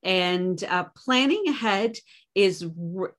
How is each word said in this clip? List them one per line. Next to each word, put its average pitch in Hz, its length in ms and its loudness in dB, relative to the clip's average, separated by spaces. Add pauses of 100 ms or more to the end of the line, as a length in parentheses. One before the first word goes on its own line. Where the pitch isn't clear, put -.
and, 180 600 0
uh, 180 220 -2 (100)
planning 269 540 2
ahead 220 480 0 (380)
is 185 280 4 (340)
r-, - 220 -6